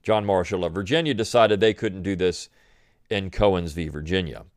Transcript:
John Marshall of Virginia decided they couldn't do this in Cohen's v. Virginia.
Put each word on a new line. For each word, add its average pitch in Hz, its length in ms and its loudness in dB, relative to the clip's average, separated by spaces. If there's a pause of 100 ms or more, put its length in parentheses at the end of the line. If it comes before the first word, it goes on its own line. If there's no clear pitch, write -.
John 107 200 0
Marshall 95 400 0
of 82 100 -4
Virginia 131 420 -2
decided 110 440 4
they 110 140 4
couldn't 95 300 -6
do 95 120 -2
this 90 340 -2 (600)
in 95 220 -4
Cohen's 90 420 2
v. 80 140 -4
Virginia. 76 580 -4 (120)